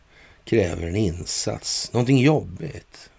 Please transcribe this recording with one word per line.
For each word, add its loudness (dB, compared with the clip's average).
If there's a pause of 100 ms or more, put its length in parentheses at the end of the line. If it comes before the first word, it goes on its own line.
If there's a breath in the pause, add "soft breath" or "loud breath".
(440 soft breath)
kräver 2
en -4
insats. -4
Någonting 4
jobbigt. -2